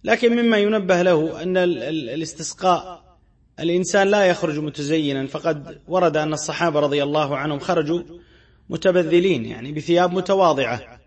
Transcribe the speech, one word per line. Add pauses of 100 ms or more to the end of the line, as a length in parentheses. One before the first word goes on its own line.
لكن
مما
ينبه
له
أن
ال-،
ال-،
الاستسقاء (440)
الإنسان
لا
يخرج
متزينا،
فقد
ورد
أن
الصحابة
رضي
الله
عنهم
خرجوا (680)
متبذلين،
يعني
بثياب
متواضعة